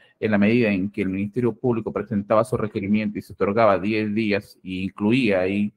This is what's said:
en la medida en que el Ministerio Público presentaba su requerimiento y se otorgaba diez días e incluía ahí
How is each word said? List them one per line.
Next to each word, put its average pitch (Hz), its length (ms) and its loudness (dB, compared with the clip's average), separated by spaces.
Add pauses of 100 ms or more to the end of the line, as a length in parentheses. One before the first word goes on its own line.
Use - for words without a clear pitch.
(180)
en 110 120 -2
la 107 80 2
medida 110 320 4
en 98 200 -2
que 101 120 -4
el 92 60 -2
Ministerio 104 440 -2
Público 113 400 -4
presentaba 104 520 0
su - 120 -4
requerimiento 104 640 -2
y 92 40 -6
se - 100 -20
otorgaba 101 460 2
diez 107 360 -2
días 104 500 -2
e 92 60 -10
incluía 101 720 0
ahí 101 360 0